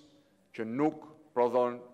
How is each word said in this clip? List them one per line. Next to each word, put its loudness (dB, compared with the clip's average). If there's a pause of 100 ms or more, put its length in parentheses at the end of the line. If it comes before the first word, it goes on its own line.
(580)
që -4
nuk -2 (320)
prodhon 2 (160)